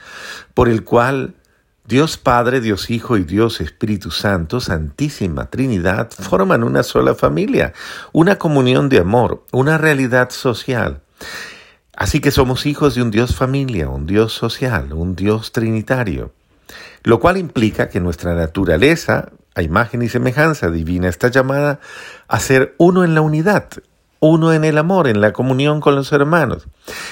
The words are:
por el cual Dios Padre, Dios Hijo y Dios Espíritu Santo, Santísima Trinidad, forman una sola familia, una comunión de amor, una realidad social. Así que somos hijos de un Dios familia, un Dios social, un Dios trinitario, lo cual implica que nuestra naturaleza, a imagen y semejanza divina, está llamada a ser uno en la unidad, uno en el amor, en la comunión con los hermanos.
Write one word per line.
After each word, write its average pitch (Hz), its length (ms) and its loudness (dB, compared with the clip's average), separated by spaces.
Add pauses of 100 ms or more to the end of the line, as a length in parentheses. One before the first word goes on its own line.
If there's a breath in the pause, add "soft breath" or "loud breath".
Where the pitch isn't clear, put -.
(560 loud breath)
por 123 120 4
el 113 160 0
cual 127 520 0 (520)
Dios 143 300 0
Padre, 123 420 2
Dios 110 300 -2
Hijo 117 260 -2
y 98 80 2
Dios 101 380 0
Espíritu 95 500 -6
Santo, 98 480 -2
Santísima 82 880 -4
Trinidad, 110 640 -2
forman 180 540 0
una 135 180 0
sola 127 320 0
familia, 143 560 0 (400 loud breath)
una 175 260 4
comunión 143 520 2
de 127 100 4
amor, 104 540 0
una 139 240 2
realidad 135 540 2
social. 107 720 -4 (920 loud breath)
Así - 240 -2
que 143 100 0
somos 127 360 2
hijos 143 280 0
de 123 80 -2
un 120 80 0
Dios 117 260 0
familia, 131 520 -2
un 67 180 -6
Dios 107 280 0
social, 104 580 -4
un 85 240 -6
Dios 104 380 -2
trinitario, 110 800 -4 (680 loud breath)
lo 113 180 4
cual 180 160 2
implica 131 500 -2
que 95 140 -4
nuestra 87 340 -2
naturaleza, 98 960 0 (240)
a 95 60 -2
imagen 107 400 0
y 117 80 -2
semejanza 127 600 0
divina, 82 380 -2
está 90 220 0
llamada 135 500 0 (480 loud breath)
a - 120 -2
ser 131 380 2
uno 180 280 4
en 165 100 2
la 156 60 4
unidad, 156 480 0 (500)
uno 160 340 4
en 156 100 2
el 156 140 2
amor, 170 300 2
en 104 140 2
la 104 120 4
comunión 131 460 0
con 143 160 2
los 139 160 -2
hermanos. 147 560 0 (440 loud breath)